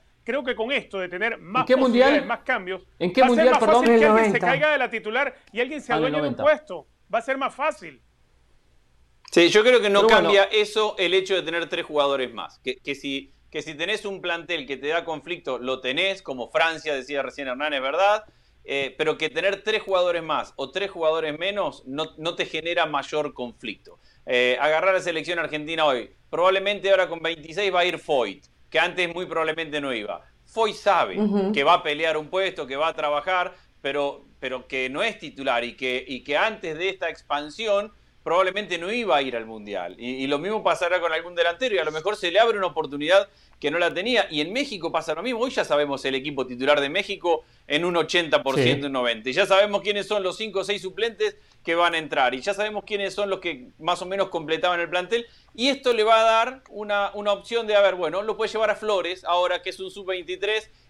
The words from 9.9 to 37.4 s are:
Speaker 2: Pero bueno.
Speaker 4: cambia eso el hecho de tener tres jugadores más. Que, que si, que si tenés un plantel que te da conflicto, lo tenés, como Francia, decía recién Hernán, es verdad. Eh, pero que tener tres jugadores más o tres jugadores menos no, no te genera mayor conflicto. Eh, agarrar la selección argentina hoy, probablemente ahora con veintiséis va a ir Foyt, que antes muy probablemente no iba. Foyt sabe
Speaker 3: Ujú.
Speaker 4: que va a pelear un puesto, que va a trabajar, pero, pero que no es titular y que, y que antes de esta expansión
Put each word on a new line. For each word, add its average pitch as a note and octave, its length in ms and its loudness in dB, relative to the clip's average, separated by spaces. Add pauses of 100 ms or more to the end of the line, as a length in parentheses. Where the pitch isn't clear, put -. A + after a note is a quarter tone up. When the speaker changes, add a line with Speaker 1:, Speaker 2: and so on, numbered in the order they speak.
Speaker 2:
Pero A3 80 6
bueno. G#3 140 8
Speaker 4:
cambia G3 220 6
eso G#3+ 520 0
el F3+ 160 2
hecho F#3+ 220 2
de F3 60 2
tener E3 260 -4
tres E3+ 180 -4
jugadores C#3 480 0
más. F2+ 300 -14
Que, B2+ 140 -6
que C#3 180 -8
si, C#3 380 -10 (180)
que D3+ 100 -8
si D3+ 140 -12
tenés G3+ 300 -6
un F#3+ 160 -8
plantel E3+ 440 -6
que C3+ 120 -8
te C#3 100 -8
da E3 160 -2
conflicto, D#3 560 -8
lo C3 220 -4
tenés, F3+ 400 -2
como B2+ 280 -10
Francia, D#3 460 -2
decía C3+ 260 -4
recién C3 260 -10
Hernán, D3+ 260 -4
es C3 80 -2
verdad. G3 420 2 (400)
Eh, C#3 340 -4
pero D3+ 200 0
que D#3 120 -4
tener F#3+ 340 -2
tres G#3+ 200 -2
jugadores F3+ 400 0
más C#3 320 -4
o C3+ 160 -8
tres G3 180 -4
jugadores D#3+ 480 0
menos F#3 480 -4
no, D3 320 -6
no E3 180 -4
te F3 100 -2
genera E3 420 -2
mayor D3 480 -4
conflicto. A2+ 640 -12 (260)
Eh, B2 340 2
agarrar E3 360 2
la F3+ 60 0
selección E3 360 -4
argentina D#3 480 -2
hoy, B2 240 0 (220)
probablemente F#3+ 580 0
ahora F#3 180 4
con E3 120 -8
veintiséis E3 520 -4
va F3+ 100 2
a F3+ 40 4
ir E3 140 -2
Foyt, A#2 440 -2 (280)
que D#3 80 2
antes E3+ 340 0
muy F3+ 140 -8
probablemente D#3+ 520 -4
no C#3 140 -4
iba. G2+ 280 -6 (240)
Foyt A3 300 -2
sabe D#3+ 440 2
Speaker 3:
Ujú. G3+ 320 0
Speaker 4:
que D3 120 0
va D#3+ 100 6
a F3 100 2
pelear D#3 340 -2
un D3+ 120 -6
puesto, F3 360 -2
que C3 100 -8
va D3+ 120 0
a D#3+ 80 -4
trabajar, F3 580 -2 (280)
pero, C#3+ 440 -4 (140)
pero B2+ 280 -8
que C3 220 -4
no D#3 140 -4
es A3+ 160 -4
titular C3 440 -2
y A#2 120 -8
que, B2+ 320 -4
y B2+ 160 -10
que C#3+ 120 -2
antes F#3 400 -2
de F3+ 140 -2
esta F#3 200 -6
expansión G3+ 840 -4 (320)